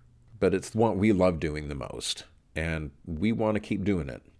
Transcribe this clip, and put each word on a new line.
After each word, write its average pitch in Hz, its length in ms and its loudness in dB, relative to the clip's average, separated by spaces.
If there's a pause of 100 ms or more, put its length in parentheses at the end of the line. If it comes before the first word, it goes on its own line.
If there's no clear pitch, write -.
(400)
but 92 140 4
it's 92 200 -4
what 110 220 4
we 104 160 4
love 90 300 4
doing 76 260 -4
the 73 80 -6
most, - 480 -8 (320)
and 80 360 -4 (140)
we 85 280 -2
want 107 220 0
to 104 40 0
keep 101 240 -4
doing 87 240 0
it 58 140 -12 (180)